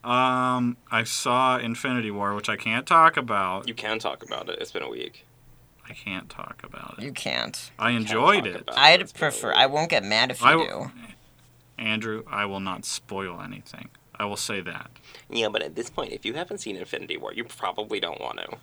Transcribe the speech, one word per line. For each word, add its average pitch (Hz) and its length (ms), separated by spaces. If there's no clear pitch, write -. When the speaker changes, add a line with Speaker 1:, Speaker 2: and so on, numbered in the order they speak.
Speaker 1:
Um, 127 720
I 113 140
saw 127 540
Infinity 117 540
War, 101 220
which 104 140
I 107 80
can't 113 300
talk 160 320
about. 98 500
Speaker 2:
You 113 60
can 110 240
talk 92 260
about - 240
it. - 120
It's - 120
been - 120
a 65 40
week. - 380
Speaker 1:
I - 40
can't 92 360
talk - 340
about - 360
it. 107 60
Speaker 3:
You 139 80
can't. - 640
Speaker 1:
I 113 140
Speaker 2:
You 120 80
can't 107 100
Speaker 1:
enjoyed 139 360
Speaker 2:
talk 90 100
Speaker 1:
it. - 60
Speaker 2:
about - 160
it. 127 40
Speaker 3:
I'd 160 200
Speaker 2:
It's - 120
been - 60
a 151 140
Speaker 3:
prefer, - 160
Speaker 2:
week. - 80
Speaker 3:
I 123 100
won't 151 240
get 120 140
mad 110 260
if 110 100
you 120 60
Speaker 1:
I 139 60
w- 165 160
Speaker 3:
do. - 220
Speaker 1:
Andrew, 110 540
I 104 140
will 98 160
not 95 240
spoil 95 560
anything. - 480
I 104 100
will 101 100
say 101 240
that. 87 300
Speaker 2:
Yeah, 113 180
but 101 140
at 73 120
this 120 160
point, - 220
if - 120
you 113 100
haven't 180 240
seen 101 180
Infinity - 400
War, - 160
you 113 100
probably 107 560
don't 85 220
want 57 180
to. 50 80